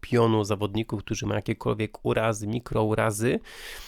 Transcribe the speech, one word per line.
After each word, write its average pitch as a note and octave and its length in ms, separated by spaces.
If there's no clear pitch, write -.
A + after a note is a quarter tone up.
pionu A2+ 440
zawodników, G#2 600
którzy - 220
mają G#2 120
jakiekolwiek G#2+ 640
urazy, A2 420
mikrourazy. A2 920